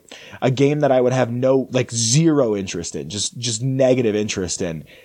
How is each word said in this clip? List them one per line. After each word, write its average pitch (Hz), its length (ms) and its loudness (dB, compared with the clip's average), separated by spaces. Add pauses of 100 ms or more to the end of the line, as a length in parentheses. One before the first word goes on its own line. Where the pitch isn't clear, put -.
(400)
a 127 100 2
game 139 300 2
that 139 100 2
I 127 120 4
would 123 100 2
have 123 180 0
no, 131 400 0
like, 123 200 -2
zero 120 680 2
interest 90 400 -8
in, 76 140 -8
just, 101 260 -8
just 120 260 -6
negative 131 540 2
interest 101 460 -4
in, 80 220 -6 (200)